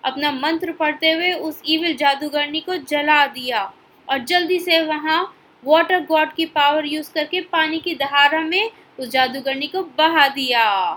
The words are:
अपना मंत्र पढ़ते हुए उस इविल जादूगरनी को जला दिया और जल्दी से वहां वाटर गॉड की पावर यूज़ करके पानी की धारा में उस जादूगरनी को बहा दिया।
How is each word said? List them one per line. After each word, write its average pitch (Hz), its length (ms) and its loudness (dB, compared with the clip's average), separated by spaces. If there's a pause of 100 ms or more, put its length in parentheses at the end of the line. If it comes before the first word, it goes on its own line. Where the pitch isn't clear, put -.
अपना 285 280 -2
मंत्र 320 400 -4
पढ़ते 311 400 0
हुए 349 200 0
उस 311 340 -6
इविल 320 300 0
जादूगरनी 294 640 0
को 359 160 -6 (100)
जला 294 420 2
दिया 247 340 -4 (460)
और 262 160 -2
जल्दी 359 340 2
से 339 220 2
वहां 311 420 0 (400)
वाटर 330 440 4
गॉड 311 260 2
की 330 140 -4
पावर 302 400 2
यूज़ 302 260 -6
करके 320 280 -2 (120)
पानी 320 280 0
की 339 140 -6
धारा 285 460 2
में 370 300 -2 (280)
उस 254 100 -8
जादूगरनी 262 580 -2
को 370 160 -6 (160)
बहा 311 320 4
दिया। 254 360 0 (300)